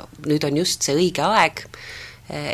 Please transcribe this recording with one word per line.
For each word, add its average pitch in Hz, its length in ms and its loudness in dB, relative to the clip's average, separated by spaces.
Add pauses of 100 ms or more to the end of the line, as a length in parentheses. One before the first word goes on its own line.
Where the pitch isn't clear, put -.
(260)
nüüd 147 180 2
on 143 120 0
just - 260 0
see 139 160 2
õige 175 240 2
aeg, 180 420 2
äh, - 880 -12